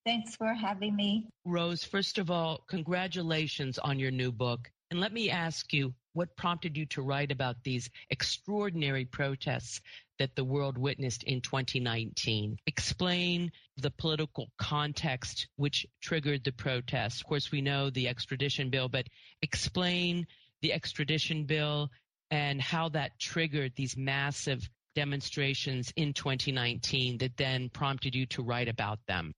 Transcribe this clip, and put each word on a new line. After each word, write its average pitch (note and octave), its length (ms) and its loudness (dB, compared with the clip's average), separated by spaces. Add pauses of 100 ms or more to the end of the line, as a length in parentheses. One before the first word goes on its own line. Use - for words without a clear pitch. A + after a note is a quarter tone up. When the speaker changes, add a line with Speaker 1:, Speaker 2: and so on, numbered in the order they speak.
Speaker 1:
Thanks A#3 320 -2
for A3 160 0
having G#3 420 0
me. G#3 320 2 (180)
Speaker 2:
Rose, E3+ 380 2
first - 360 0
of F3 120 2
all, E3 380 2
congratulations E3 1080 0
on C#3 200 2
your C3 140 2
new B2+ 180 2
book. A#2+ 400 -2 (220)
And F3 80 2
let G3+ 120 2
me A3 180 2
ask E3 420 -2
you, C3+ 220 2 (180)
what E3+ 220 -2
prompted E3+ 440 -2
you D#3 80 -2
to C#3 160 -4
write C#3 280 0
about B2+ 320 0
these B2+ 280 -2 (180)
extraordinary E3 960 0
protests C3+ 800 -2 (360)
that C3+ 160 0
the C3+ 100 0
world C3+ 340 0
witnessed C3 460 0
in B2+ 180 0
twenty C3 360 0
nineteen? A2 800 0 (100)
Explain F3 840 0 (240)
the C3+ 140 0
political D3+ 640 -2
context D3 1000 -2
which C#3+ 280 0 (160)
triggered C#3+ 420 0
the C3+ 100 -2
protests. B2 680 -2
Of - 60 -10
course, D3 260 -2
we D3 80 2
know C#3 300 2
the B2+ 180 0
extradition C3 600 -2
bill, B2+ 180 2
but B2+ 200 -2 (340)
explain F3 840 2 (360)
the D#3+ 100 2
extradition D3+ 720 0
bill D3 460 2 (400)
and C#3+ 320 2
how E3 280 2
that D3 280 -2
triggered D3 580 0
these C3 180 -2
massive C3+ 720 0 (280)
demonstrations C#3 1000 0
in D3 180 2
twenty C3 360 0
nineteen B2 680 0
that B2+ 180 -2
then C3 320 0
prompted C3+ 460 -2
you B2+ 100 2
to - 180 -4
write A#2+ 260 0
about G#2+ 380 0
them. E2 320 -2